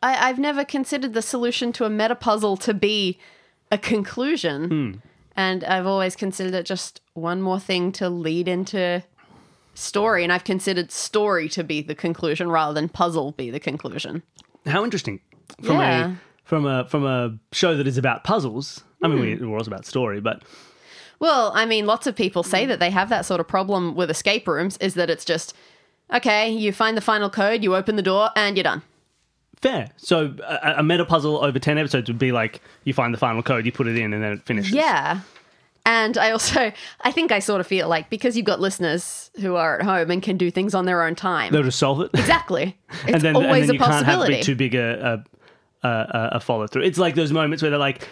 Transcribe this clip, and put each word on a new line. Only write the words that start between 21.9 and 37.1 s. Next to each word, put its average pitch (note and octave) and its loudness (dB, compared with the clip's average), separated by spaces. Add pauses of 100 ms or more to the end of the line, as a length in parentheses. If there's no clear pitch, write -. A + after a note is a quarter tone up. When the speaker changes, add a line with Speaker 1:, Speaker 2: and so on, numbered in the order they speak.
Speaker 1:
of A3+ -2
people F3+ 0
say G#3 0
Speaker 2:
Hmm. C4 0
Speaker 1:
that F3+ -2
they F3 2
have G3 2
that G3 0
sort F3+ 0
of E3 -4
problem F#3+ 0
with E3+ 0
escape G3+ -2
rooms, E3+ -2
is F#3 -2
that E3+ 0
it's - -4
just, - -4 (580)
okay, A3+ 2
you G#3+ 0
find A3 0
the G#3+ -2
final G#3 2
code, G#3 0
you F#3 2
open G3+ 0
the G3+ 0
door, G3+ 4
and G3+ 2
you're F#3 0
done. C#3+ -2 (800)
Speaker 2:
Fair. F3 0
So D#3 0 (120)
a, D3+ -2
a D3+ 4
meta E3+ 4
puzzle D3+ 2
over C#3 2
ten D3 0
episodes C3+ 0
would A#2 -2
be B2+ 2
like, A2+ -2 (240)
you C3+ 0
find A#2+ 2
the G2+ -2
final A#2 2
code, A#2+ 0
you A#2+ 0
put B2 0
it A2+ 0
in, A2 0
and G#2+ -2
then G#2 -2
it G#2 -8
finishes. A2 -2
Speaker 1:
Yeah. F#3+ 2 (640)
And A3+ 2
I A3 4
also, A3+ 2 (300)
I B3+ 2